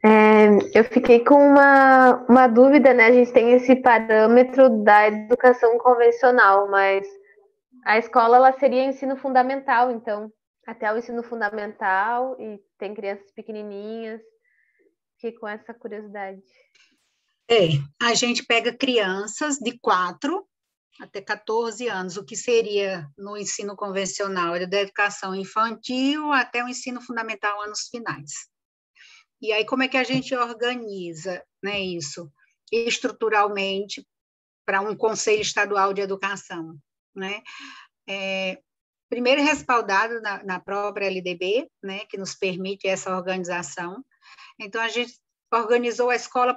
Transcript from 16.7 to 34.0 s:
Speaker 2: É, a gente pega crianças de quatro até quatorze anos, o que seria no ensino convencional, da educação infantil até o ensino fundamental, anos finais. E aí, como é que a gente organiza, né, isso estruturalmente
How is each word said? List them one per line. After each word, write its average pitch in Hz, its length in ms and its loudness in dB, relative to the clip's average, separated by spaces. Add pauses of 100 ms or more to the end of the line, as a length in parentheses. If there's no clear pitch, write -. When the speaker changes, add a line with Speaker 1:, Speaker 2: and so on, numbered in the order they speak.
Speaker 2:
É, 208 200 4 (340)
a 233 120 0
gente 240 300 -4
pega 233 320 -2
crianças 226 840 -4
de 247 200 -10
quatro 220 680 -4 (560)
até 202 220 -16
quatorze 220 640 -8
anos, 185 300 -8
o 202 80 -14
que - 100 -20
seria 196 720 -4 (100)
no 202 200 -16
ensino 208 400 -12
convencional, 190 800 -6 (120)
da 196 140 -4
educação 196 520 -6
infantil 254 1000 -6
até 247 320 -4
o 247 40 -12
ensino 247 320 -14
fundamental, 214 640 -8
anos 208 260 -12
finais. 151 640 -16 (880)
E 220 120 -6
aí, 214 120 -2
como 254 180 -4
é 262 60 -2
que 269 80 -6
a 254 80 0
gente 262 320 -6
organiza, 208 1080 -8 (160)
né, 202 200 -8
isso 170 500 -12 (400)
estruturalmente 208 1400 -4 (580)